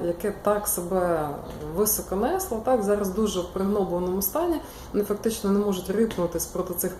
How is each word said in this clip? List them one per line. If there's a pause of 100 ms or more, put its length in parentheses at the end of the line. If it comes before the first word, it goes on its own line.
яке
так
себе (480)
високо
несло,
так,
зараз
дуже
в
пригнобленому
стані, (320)
вони
фактично
не
можуть
рипнутись
проти
цих